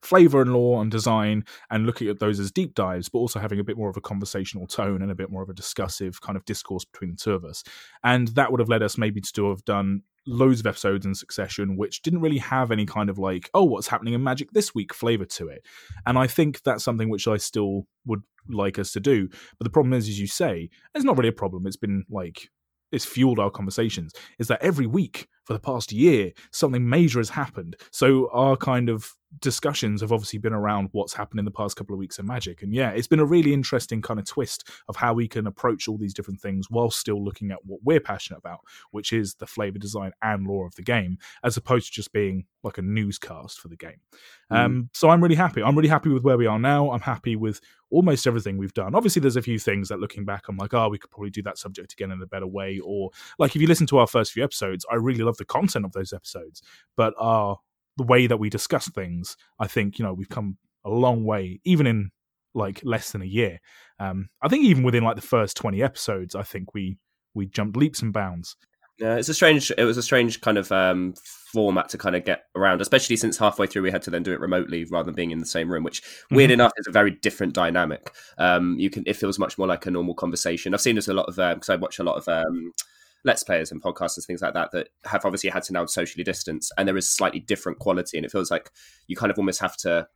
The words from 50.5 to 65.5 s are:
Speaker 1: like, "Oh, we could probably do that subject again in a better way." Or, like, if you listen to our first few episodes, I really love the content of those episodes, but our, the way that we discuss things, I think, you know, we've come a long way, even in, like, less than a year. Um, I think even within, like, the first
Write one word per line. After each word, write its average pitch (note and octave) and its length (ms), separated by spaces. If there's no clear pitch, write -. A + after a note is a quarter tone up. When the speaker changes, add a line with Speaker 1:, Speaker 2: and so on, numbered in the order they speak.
Speaker 1:
like, G2 180
"Oh, A2+ 140
we G#2 100
could - 120
probably G#2 200
do G#2 120
that G2 160
subject F#2+ 340
again G2 180
in F#2 120
a F#2 40
better F#2+ 200
way." F#2+ 360
Or, G2 280
like, C#3 160
if D3+ 80
you D#3+ 60
listen E3 200
to C#3 100
our A#2 100
first A2+ 240
few A2+ 100
episodes, F#2+ 480
I A#2 60
really A#2 260
love A2+ 140
the G2+ 80
content C#3+ 400
of F#2+ 80
those F#2+ 220
episodes, E2+ 480
but A2 220
our, A2 400
the C3+ 60
way B2 220
that A#2 120
we G#2+ 120
discuss - 380
things, F2 480
I G#2+ 80
think, G2+ 320
you A#2+ 60
know, G2 100
we've F#2+ 160
come G2+ 260
a G#2 60
long A#2+ 340
way, F#2+ 400
even D#3+ 220
in, G#2+ 240
like, G2+ 300
less A2+ 280
than G2 100
a F#2 40
year. F#2+ 340
Um, F#2+ 300
I C#3 60
think C#4 160
even D#3 180
within, A#2+ 220
like, A2+ 120
the - 60
first A2 340